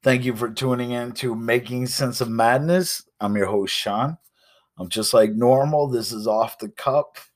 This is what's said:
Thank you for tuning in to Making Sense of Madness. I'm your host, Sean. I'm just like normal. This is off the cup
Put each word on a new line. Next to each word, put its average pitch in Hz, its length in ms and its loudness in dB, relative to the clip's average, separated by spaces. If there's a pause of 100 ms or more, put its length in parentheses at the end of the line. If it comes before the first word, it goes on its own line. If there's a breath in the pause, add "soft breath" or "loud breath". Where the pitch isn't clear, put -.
Thank 123 160 2
you 123 100 0
for 117 140 -2
tuning 123 440 -2
in 120 240 -6
to 120 180 -4
Making 120 520 -2
Sense 127 360 -2
of 117 80 -4
Madness. 135 720 2 (160)
I'm 104 160 0
your 101 80 2
host, 98 300 0
Sean. 120 420 -2 (640 soft breath)
I'm 90 100 -8
just 107 240 -2
like 110 220 6
normal. 139 520 4
This 117 260 -4
is 110 140 -6
off 110 320 0
the 107 120 -10
cup - 480 -2 (180)